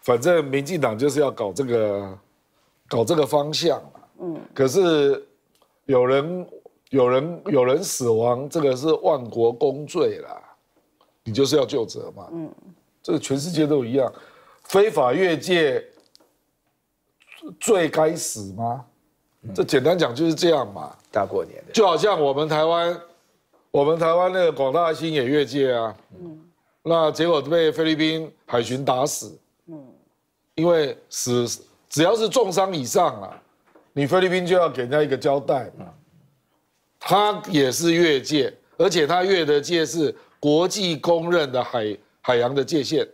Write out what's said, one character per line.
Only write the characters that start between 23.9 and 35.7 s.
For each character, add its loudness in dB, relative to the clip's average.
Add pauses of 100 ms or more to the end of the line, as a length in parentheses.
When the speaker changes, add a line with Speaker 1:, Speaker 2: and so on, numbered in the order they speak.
Speaker 1:
台 2
湾 2
那 2
个 4
广 -2
大 2
兴 -4
也 0
越 2
界 0
啊。 -2 (240)
Speaker 2:
嗯。 -16 (420)
Speaker 1:
那 2
结 -2
果 2
被 2
菲 -2
律 2
宾 -2 (160)
海 0
巡 -4
打 0
死。 -8 (300)
Speaker 2:
嗯。 -18 (680)
Speaker 1:
因 0
为 2 (100)
死， -2 (400)
只 -2
要 4
是 0
重 2
伤 0
以 -4
上 0
啊， -16 (540)
你 -2
菲 2
律 2
宾 0
就 2
要 4
给 -6
人 -6
家 2
一 0
个 -2
交 0
代 -2 (120)